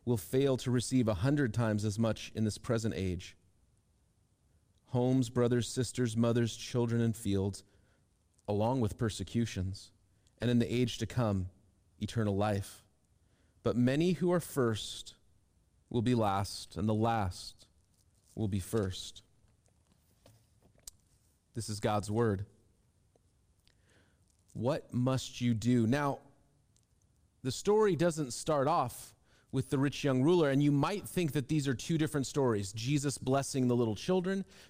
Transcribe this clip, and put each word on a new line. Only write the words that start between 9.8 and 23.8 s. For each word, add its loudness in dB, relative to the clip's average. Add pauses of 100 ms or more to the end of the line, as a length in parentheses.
and 0
in 4
the 2
age 0
to -4
come, 0 (520)
eternal -2
life. -2 (760)
But 0
many 4
who 0
are 2
first -2 (720)
will 0
be 2
last, 0
and 0
the 2
last -2 (680)
will -2
be 0
first." -4 (2250)
This -8
is -6
God's 0
word. 0 (2000)